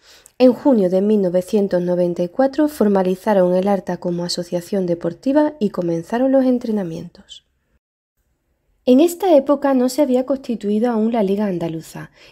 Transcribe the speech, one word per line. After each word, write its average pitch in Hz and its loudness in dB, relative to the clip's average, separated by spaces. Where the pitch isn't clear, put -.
En 254 6
junio 220 2
de 185 0
mil 208 2
novecientos 185 0
noventa 175 0
y 175 -4
cuatro 269 0
formalizaron 190 0
el 185 0
Arta 185 -4
como 175 -6
asociación 180 -6
deportiva 269 -2
y 208 0
comenzaron 185 -2
los 269 4
entrenamientos. 202 -6
En 254 6
esta 349 2
época 277 2
no 254 0
se 262 -4
había 254 2
constituido 240 -2
aún 220 0
la 233 0
Liga 196 0
Andaluza, 165 -8